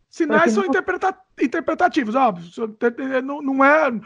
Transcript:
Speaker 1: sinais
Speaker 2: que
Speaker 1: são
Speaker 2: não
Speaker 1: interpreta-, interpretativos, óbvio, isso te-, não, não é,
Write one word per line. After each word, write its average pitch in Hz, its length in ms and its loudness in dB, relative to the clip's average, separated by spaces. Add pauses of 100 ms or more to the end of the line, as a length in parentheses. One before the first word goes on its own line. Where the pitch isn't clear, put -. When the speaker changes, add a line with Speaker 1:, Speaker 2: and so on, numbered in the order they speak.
(100)
Speaker 1:
sinais 320 340 2
Speaker 2:
que 247 60 4
Speaker 1:
são 392 120 2
Speaker 2:
não 370 80 -2
Speaker 1:
interpreta-, 381 480 -2 (220)
interpretativos, 320 760 -2
óbvio, 214 340 0
isso 233 200 -8
te-, 254 540 -4
não, 285 200 -8
não 269 220 0
é, 294 260 4 (160)